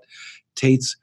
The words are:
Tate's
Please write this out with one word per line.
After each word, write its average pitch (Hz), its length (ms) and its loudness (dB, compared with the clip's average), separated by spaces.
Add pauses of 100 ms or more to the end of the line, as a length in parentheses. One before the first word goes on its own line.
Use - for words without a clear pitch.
(540)
Tate's 131 480 0